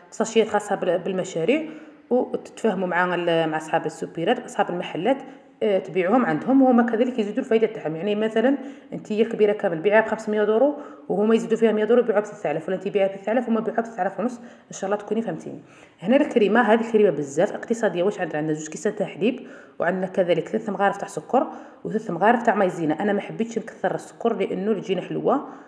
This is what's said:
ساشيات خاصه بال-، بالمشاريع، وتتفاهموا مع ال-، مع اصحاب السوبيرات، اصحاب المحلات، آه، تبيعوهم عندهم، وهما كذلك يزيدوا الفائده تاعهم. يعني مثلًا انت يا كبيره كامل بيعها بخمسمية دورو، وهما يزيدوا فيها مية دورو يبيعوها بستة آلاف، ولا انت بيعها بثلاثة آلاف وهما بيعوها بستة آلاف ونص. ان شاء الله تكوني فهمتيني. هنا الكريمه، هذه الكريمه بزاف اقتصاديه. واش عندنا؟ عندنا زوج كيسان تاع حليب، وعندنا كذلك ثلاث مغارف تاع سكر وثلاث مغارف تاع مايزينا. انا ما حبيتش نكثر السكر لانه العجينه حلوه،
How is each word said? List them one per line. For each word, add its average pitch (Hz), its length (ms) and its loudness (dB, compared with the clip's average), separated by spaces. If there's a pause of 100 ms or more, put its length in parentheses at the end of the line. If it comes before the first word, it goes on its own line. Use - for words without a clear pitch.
(100)
ساشيات 214 380 2
خاصه 202 260 0
بال-، 180 240 0
بالمشاريع، 180 720 0 (420)
وتتفاهموا 196 760 0
مع 180 260 2
ال-، 170 340 2
مع 156 80 0
اصحاب 156 300 -2
السوبيرات، 170 580 -2
اصحاب - 260 -2
المحلات، 180 460 -2 (460)
آه، 202 160 2
تبيعوهم 185 480 2
عندهم، 185 360 4
وهما 247 200 6
كذلك 233 360 0
يزيدوا 208 200 -2
الفائده 226 280 2
تاعهم. 156 300 -6
يعني 202 180 -2
مثلًا 226 420 2 (360)
انت - 180 -10
يا 214 140 2
كبيره 208 280 2
كامل 190 260 -2
بيعها 202 220 4
بخمسمية 214 440 0
دورو، 233 340 2 (300)
وهما 208 260 2
يزيدوا 214 220 0
فيها 220 160 4
مية 214 120 0
دورو 233 160 4
يبيعوها 214 220 2
بستة - 280 -6
آلاف، 160 180 -6
ولا 190 80 -2
انت 185 120 -6
بيعها 190 200 2
بثلاثة 196 240 -6
آلاف 240 160 0
وهما 226 120 0
بيعوها 208 200 -2
بستة 226 220 -4
آلاف 185 180 -4
ونص. 240 180 -4
ان - 340 -20
شاء 190 180 -6
الله 208 60 0
تكوني 220 260 -4
فهمتيني. 156 360 -8 (420)
هنا 214 160 4
الكريمه، 226 440 4
هذه 226 200 6
الكريمه 208 300 4
بزاف 147 420 0
اقتصاديه. 208 500 -2
واش 202 180 0
عندنا؟ 160 180 -4
عندنا 156 160 -2
زوج 156 140 -8
كيسان - 280 -4
تاع 165 100 -4
حليب، - 400 -2 (320)
وعندنا 185 280 -2
كذلك 175 420 0
ثلاث 220 220 -4
مغارف 190 260 0
تاع - 120 -10
سكر 269 380 -2 (380)
وثلاث 196 260 -6
مغارف 214 320 2
تاع 214 120 2
مايزينا. 170 480 0
انا 208 100 0
ما 202 80 -2
حبيتش 220 380 -6
نكثر - 360 -4
السكر 220 420 -4
لانه 190 340 -2
العجينه 185 300 -4
حلوه، 165 480 -2 (200)